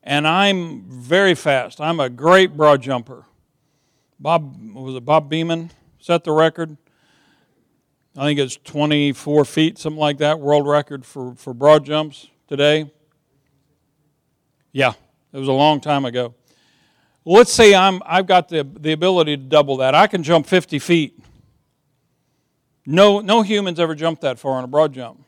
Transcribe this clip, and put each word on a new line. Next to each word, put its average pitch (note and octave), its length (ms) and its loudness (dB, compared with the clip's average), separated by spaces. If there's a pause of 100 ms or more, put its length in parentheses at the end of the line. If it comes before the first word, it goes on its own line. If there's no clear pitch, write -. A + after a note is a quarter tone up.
And D3 240 -2
I'm F3 560 -2
very C3+ 500 0
fast. C#3 480 -4
I'm E3 180 -4
a C3 100 -2
great E3 460 2
broad D3 260 4
jumper. B2+ 440 -10 (920)
Bob, D3+ 400 -4 (160)
was C3 200 -14
it A#2+ 100 -12
Bob D3+ 240 0
Beeman E3 420 -6 (280)
set E3+ 240 -2
the E3 100 -6
record? D#3+ 440 0 (1400)
I C#3 80 -6
think D3 140 -2
it's C3 180 -4
twenty-four D3 880 -2
feet, D#3+ 320 -2
something D#3 200 -10
like D3 200 -2
that, D3+ 240 -2
world C#3+ 260 0
record C#3+ 380 -2
for, B2+ 300 -16
for C3 180 -16
broad C#3+ 320 4
jumps D3+ 420 -8 (180)
today. D3 460 -2 (1800)
Yeah, C3 200 0 (380)
it C#3 60 -16
was C3+ 100 -8
a C3+ 60 0
long C#3+ 260 2
time C#3+ 240 -4
ago. A#2+ 300 -6 (920)
Let's G3+ 300 6
say G#3+ 200 8
I'm, F#3 320 2
I've F#3 200 -2
got F3+ 240 2
the, D#3 160 -6
the D3+ 260 -8
ability D#3+ 460 0
to C3+ 60 -14
double C#3 340 0
that. C3 180 0
I G3 120 6
can F#3 160 -6
jump D#3 220 0
fifty F3 320 -2
feet. D#3+ 400 -2 (1700)
No, G3+ 360 4
no A3 220 0
human's F#3+ 360 -4
ever D#3+ 160 -2
jumped D#3+ 280 -6
that B2+ 140 -4
far C3+ 200 -6
on B2+ 80 -8
a - 20 -16
broad D3 240 0
jump. B2+ 360 -18